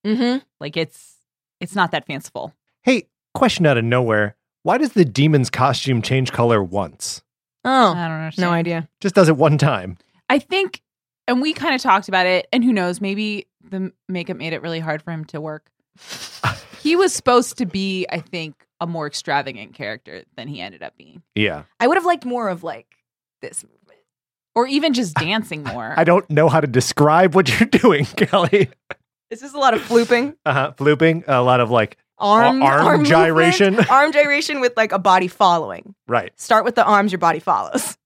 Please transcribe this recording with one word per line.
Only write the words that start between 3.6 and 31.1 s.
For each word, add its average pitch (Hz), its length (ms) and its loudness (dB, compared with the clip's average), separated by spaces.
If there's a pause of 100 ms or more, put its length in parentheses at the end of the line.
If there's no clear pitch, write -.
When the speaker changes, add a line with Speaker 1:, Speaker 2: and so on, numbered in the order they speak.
Speaker 3:
out 131 120 4
of 113 60 -2
nowhere. 113 520 0 (260)
Why 196 160 0
does 285 140 -2
the 185 120 4
demon's 135 460 2
costume 127 520 0
change 131 300 -2
color 117 300 2
once? 92 600 -8 (420)
Speaker 1:
Oh, 247 280 2
Speaker 2:
I 170 160 -6
don't 160 100 -8
understand. 160 300 -4
Speaker 1:
no 175 40 0
idea. 170 360 -4 (120)
Speaker 3:
Just 196 140 -4
does 175 140 6
it 156 80 4
one 147 220 4
time. 95 400 -2 (300)
Speaker 2:
I 277 100 2
think, 381 440 -4 (440)
and 247 160 0
we 311 100 -2
kinda 277 260 -2
talked 208 300 0
about 185 180 2
it, 185 260 0
and 240 120 2
who 254 80 2
knows, 180 280 -2
maybe 202 460 -6 (220)
the 190 80 -10
m-, 185 160 -6 (160)
makeup 180 280 -8
made 160 160 -8
it 151 100 -8
really 165 180 -8
hard 156 220 -6
for 175 80 -14
him 156 160 -10
to 151 140 -12
work. 156 300 -14 (280)
Speaker 3:
<laughs> - 540 -10 (300)
Speaker 2:
He 311 120 0
was 359 180 2
supposed - 460 0
to 247 80 -2
be, 190 460 -4
I 165 80 -8
think, 160 440 -14 (160)
a 170 60 -6
more 160 220 -8
extravagant 139 680 -6
character 104 480 -12 (140)
than 131 100 -14
he 143 140 -14
ended 92 240 -14
up - 120 -16
being. - 240 -20 (140)
Speaker 3:
Yeah. 147 300 -2 (160)
Speaker 1:
I 240 80 2
would 339 80 2
have 349 80 -12
liked 349 200 -2
more 240 240 -6
of, 175 140 -8
like, - 240 -12 (560)
this - 220 -14
movement. - 340 -20 (560)
Speaker 2:
Or 240 140 -2
even 285 240 0
just 214 220 -2
dancing 170 500 -4
more. 120 300 -8
Speaker 3:
<laughs> - 20 0
I 165 80 2
don't 175 260 2
know 151 180 4
how 156 120 4
to 147 80 -2
describe 151 680 4
what 185 140 4
you're 220 200 2
<laughs> - 120 2
doing, 151 240 4
Kelly. 190 640 0 (640)
Speaker 1:
It's 233 100 -16
just 277 140 -16
a - 20 -8
lot 262 160 4
of - 80 -2
flooping. 240 540 0 (100)
Speaker 3:
Uh-huh. 139 300 0
Flooping. 160 500 2